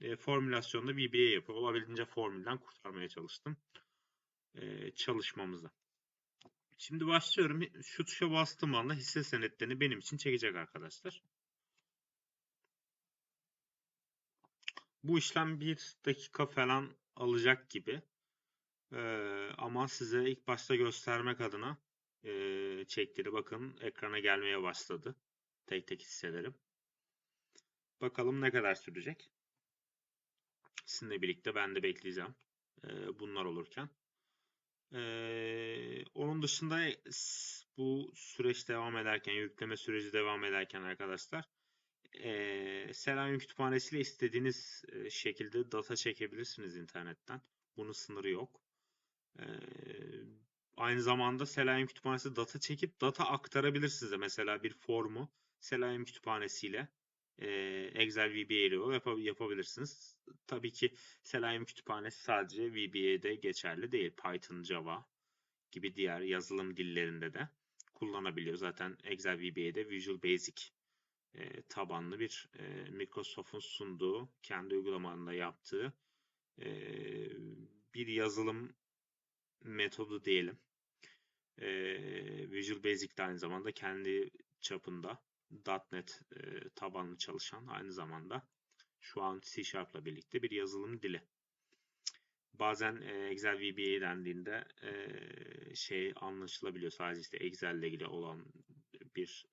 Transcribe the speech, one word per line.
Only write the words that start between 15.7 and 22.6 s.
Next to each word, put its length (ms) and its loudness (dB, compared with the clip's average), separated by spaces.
dakika 400 2
falan 500 4
alacak 540 6
gibi. 320 -4
Ee, 640 -2
ama 300 0
size 420 2
ilk 180 -2
başta 280 2
göstermek 640 2
adına, 360 -2
e, 640 -2